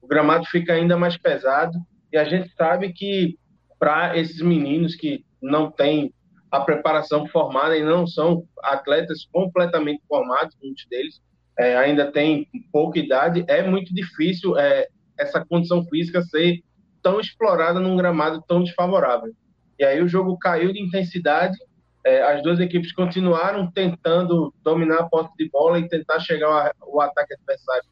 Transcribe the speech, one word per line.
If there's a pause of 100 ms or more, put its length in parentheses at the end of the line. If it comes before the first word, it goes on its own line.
o
gramado
fica
ainda
mais
pesado, (340)
e
a
gente
sabe
que (400)
pra
esses
meninos
que (160)
não
têm (400)
a
preparação
formada
e
não
são (200)
atletas
completamente
formados,
muitos
deles, (360)
é,
ainda
têm (240)
pouca
idade,
é
muito
difícil,
é, (320)
essa
condição
física
ser (380)
tão
explorada
num
gramado
tão
desfavorável. (460)
E
aí
o
jogo
caiu
de
intensidade, (480)
é,
as
duas
equipes
continuaram
tentando (100)
dominar
a
posse
de
bola
e
tentar
chegar
ao,
ao
ataque
adversário